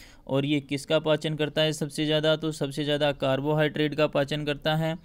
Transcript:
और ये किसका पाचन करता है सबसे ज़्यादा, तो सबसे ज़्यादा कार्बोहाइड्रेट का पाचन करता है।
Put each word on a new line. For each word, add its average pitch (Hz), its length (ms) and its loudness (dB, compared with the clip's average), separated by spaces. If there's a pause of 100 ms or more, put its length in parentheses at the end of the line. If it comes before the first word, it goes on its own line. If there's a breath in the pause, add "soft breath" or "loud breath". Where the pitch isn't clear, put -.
(260 loud breath)
और 135 180 0
ये 147 160 2
किसका 143 380 0
पाचन 156 360 0
करता 151 280 0
है 156 100 2
सबसे 156 340 -4
ज़्यादा, 156 300 2
तो 156 160 -4
सबसे 143 320 -4
ज़्यादा 147 280 2
कार्बोहाइड्रेट 147 840 0
का 151 120 2
पाचन 143 380 -2
करता 147 320 -2
है। 160 280 -2